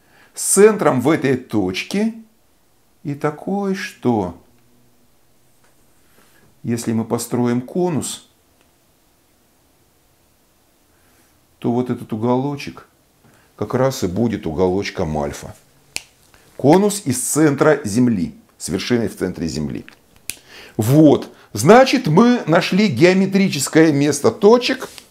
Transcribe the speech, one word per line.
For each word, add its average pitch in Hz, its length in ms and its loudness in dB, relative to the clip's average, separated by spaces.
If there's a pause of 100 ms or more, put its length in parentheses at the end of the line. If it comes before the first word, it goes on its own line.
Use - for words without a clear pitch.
(340)
с - 100 -12
центром 196 560 4
в 120 100 0
этой 135 280 0
точке. 127 760 -4 (880)
И 143 120 -6
такой, 190 600 -4
что 110 600 -4 (2250)
если 117 280 -4
мы 113 140 -2
построим 120 560 -2
конус, 165 680 -6 (3250)
то 123 120 -2
вот 123 180 -2
этот 113 220 -8
уголочек 127 760 -4 (680)
как - 180 -8
раз 131 300 -2
и 98 40 -2
будет 101 380 -2
уголочком 90 720 -2
альфа. 71 380 -8 (1040)
Конус 196 480 2
из 123 160 -4
центра 147 600 2
Земли, 104 520 -2 (220)
с - 120 -12
вершиной 104 380 -2
в - 100 -12
центре 87 300 -4
Земли. 71 380 -8 (920)
Вот. 131 560 4 (200)
Значит, 226 540 4
мы 226 400 4
нашли 185 400 2
геометрическое 165 1040 2
место 139 400 0
точек, 240 580 2 (220)